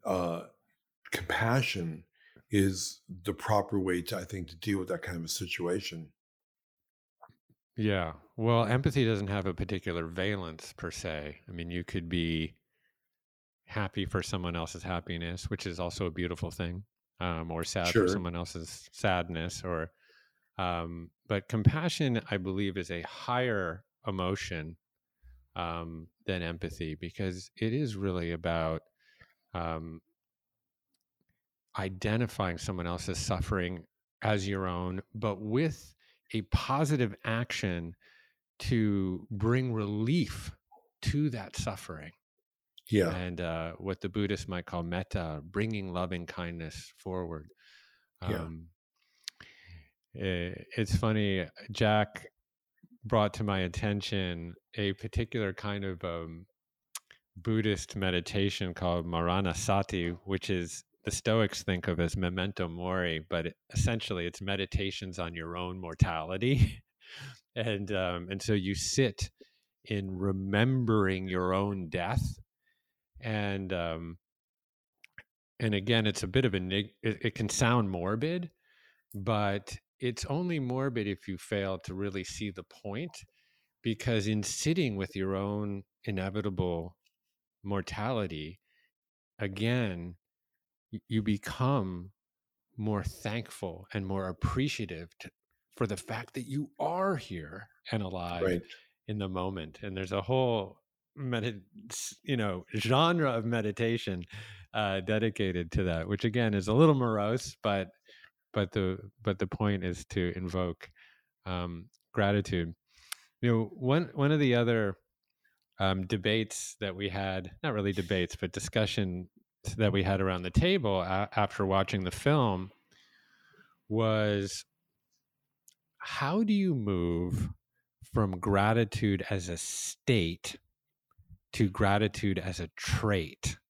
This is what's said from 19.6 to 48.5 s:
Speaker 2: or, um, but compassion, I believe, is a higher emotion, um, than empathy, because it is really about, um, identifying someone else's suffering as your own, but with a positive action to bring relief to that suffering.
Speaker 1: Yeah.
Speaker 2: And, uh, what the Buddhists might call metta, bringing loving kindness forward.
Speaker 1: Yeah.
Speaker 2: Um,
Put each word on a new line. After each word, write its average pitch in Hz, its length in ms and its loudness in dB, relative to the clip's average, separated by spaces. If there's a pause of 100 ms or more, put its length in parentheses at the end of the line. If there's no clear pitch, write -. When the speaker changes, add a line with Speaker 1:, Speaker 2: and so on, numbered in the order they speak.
Speaker 2:
or, 85 260 -4 (680)
um, 85 520 -4 (160)
but 101 220 0
compassion, 131 720 -2 (100)
I 104 60 0
believe, 95 400 -2
is 92 140 -6
a 87 120 -6
higher 101 840 -4 (220)
emotion, 90 680 -4 (800)
um, 85 520 -6 (180)
than 92 160 0
empathy, 85 520 -6
because 90 640 -6
it 110 160 0
is 127 240 -2
really 90 360 -2
about, 82 500 0 (720)
um, 82 460 -6 (1800)
identifying 98 800 0
someone 90 280 -4
else's 87 320 -4
suffering 87 640 -2 (380)
as 104 260 2
your 95 180 -2
own, 90 360 -2 (120)
but 104 260 -2
with 127 540 -2 (380)
a 110 100 0
positive 135 720 2 (100)
action 92 720 -2 (640)
to 101 720 2
bring 117 420 2
relief 110 800 0 (500)
to 147 280 2
that 110 260 -8
suffering. 82 560 -6 (800)
Speaker 1:
Yeah. 92 240 6
Speaker 2:
And, 90 260 -4
uh, 82 380 -2
what 92 220 -4
the 98 80 -4
Buddhists 101 400 -2
might 90 180 -4
call 87 160 -4
metta, 85 600 -4
bringing 98 480 -2
loving 87 340 -2
kindness 85 720 -8
forward. 85 500 -6 (760)
Speaker 1:
Yeah. 90 200 -2
Speaker 2:
Um, 82 260 -10 (1500)